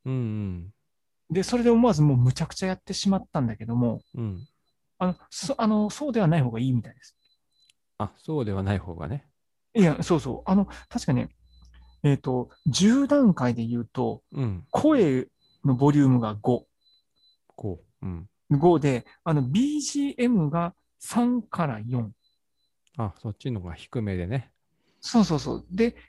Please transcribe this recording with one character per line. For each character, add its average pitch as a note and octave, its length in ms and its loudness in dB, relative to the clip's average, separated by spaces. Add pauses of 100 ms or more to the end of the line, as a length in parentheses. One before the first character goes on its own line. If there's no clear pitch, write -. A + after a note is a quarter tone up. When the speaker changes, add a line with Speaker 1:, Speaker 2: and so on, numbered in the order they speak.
Speaker 1:
う C3 80 -6
ん - 20 -2
う C3 40 -2
ん。 G#2 560 -6 (560)
Speaker 2:
で、 F#3 140 -2
そ B3 140 -2
れ A#3+ 60 0
で A#3+ 60 4
思 A#3 180 6
わ G#3+ 60 4
ず D3+ 80 2
も D3 140 6
う - 20 4
む B2 160 4
ち - 80 -8
ゃ D#3 60 -4
く - 60 -16
ち - 100 -8
ゃ F#3+ 40 -2
や F#3 60 -2
っ F#3 100 -6
て G3+ 100 -10
し - 160 -2
ま F#3+ 100 2
っ - 120 -10
た E3 80 -4
ん B2+ 80 0
だ A2 80 -6
け A2 100 -14
ど A#2 100 -4
も、 A#2+ 260 0 (140)
Speaker 1:
う B2 60 -6
ん。 G#2 240 -6 (520)
Speaker 2:
あ F#3 100 -2
の、 F3+ 80 -2 (140)
そ-、 - 280 -6
あ A#3 100 0
の、 G#3+ 220 2
そ D4 200 -6
う - 20 -4
で A3+ 80 0
は F#3+ 80 4
な E3 100 4
い D3+ 40 2
方 B2 100 0
が A2+ 80 -6
い B2+ 80 0
い C3 60 0
み A#2+ 80 0
た - 100 -18
い - 40 -20
で - 60 -20
す。 - 140 -20 (840)
Speaker 1:
あ、 G2+ 180 -6
そ D#3 240 -6
う A#2 40 -2
で G#2 60 -4
は G2 120 -2
な G2 100 0
い F#2+ 60 0
方 F2 160 -10
が E2 120 -10
ね。 C#3 180 -10 (480)
Speaker 2:
い A3+ 80 2
や、 D#3+ 220 2
そ F3+ 120 0
う D3 40 0
そ B2+ 260 -8
う。 G3 60 -2
あ F#3+ 40 4
の、 G3 120 2 (220)
確 - 160 -8
か D3 80 0
ね、 B2 160 -2 (760)
え C#3+ 100 4
っ C3 40 2
と、 B2 320 -4 (180)
十 A3+ 400 4
段 C#4 260 6
階 B2 200 0
で A#2 120 -4
言 A#2+ 160 -2
う A#2 40 -8
と、 A2+ 460 -4
Speaker 1:
う D3 100 -6
ん。 G2+ 300 -4
Speaker 2:
声 F#3+ 560 4 (380)
の C3+ 100 4
ボ C#3 160 6
リ D3 80 4
ュ C#3 60 6
ー - 20 6
ム B2+ 120 6
が G#2+ 160 -4
五。 A#2 320 -2 (880)
Speaker 1:
五。 F#2+ 240 -8 (220)
う - 60 -12
ん。 F2 220 -12 (200)
Speaker 2:
五 D#3 300 6
で、 C3+ 260 0 (180)
あ E3 100 -2
の、 D3 100 2
ビ A#3+ 340 0
ー D4 40 -2
ジ C#4+ 180 -6 (100)
ー C4 80 -10
エ A#3+ 100 0
ム F#3+ 220 2
が E3+ 240 -4 (260)
三 A#3+ 420 0
か - 260 -4
ら A2+ 180 -6
四。 A#2 260 -4 (840)
Speaker 1:
あ、 G#2+ 240 -4
そ A2 100 -6
っ - 60 -12
ち C3+ 140 -8
の A2 80 -4
方 F2+ 80 -10
が F#2 80 -10
低 - 260 -8
め G2+ 140 -2
で F2 100 -4
ね。 A#2+ 260 -6 (500)
Speaker 2:
そ - 180 0
う G#3+ 40 4
そ D#3+ 120 0
う C#3 40 -2
そ B2+ 160 -6
う。 - 140 -12
で、 A3+ 260 -2 (140)